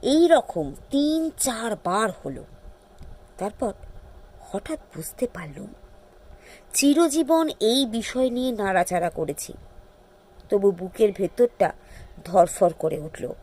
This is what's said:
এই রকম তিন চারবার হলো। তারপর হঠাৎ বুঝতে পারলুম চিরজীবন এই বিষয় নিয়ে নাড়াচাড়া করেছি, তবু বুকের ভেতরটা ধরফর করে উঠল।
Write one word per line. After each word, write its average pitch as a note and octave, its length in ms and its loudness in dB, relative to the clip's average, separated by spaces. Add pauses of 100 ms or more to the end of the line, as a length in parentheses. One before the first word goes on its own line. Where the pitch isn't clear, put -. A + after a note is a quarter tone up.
এই D#4 260 4
রকম E3+ 460 2 (180)
তিন D4+ 460 0
চারবার A3 720 -2 (160)
হলো। C3+ 180 -10 (920)
তারপর G3+ 360 -4 (640)
হঠাৎ - 400 -8 (160)
বুঝতে - 320 -6
পারলুম E3 460 -14 (1000)
চিরজীবন D#4 760 4 (100)
এই B3+ 260 2
বিষয় A#3 440 -2
নিয়ে B3+ 220 -2
নাড়াচাড়া F3+ 580 0
করেছি, - 440 -6 (960)
তবু G3+ 220 4
বুকের F#3+ 400 0
ভেতরটা - 600 0 (520)
ধরফর F3 480 4
করে D#3+ 260 -4
উঠল। - 440 -10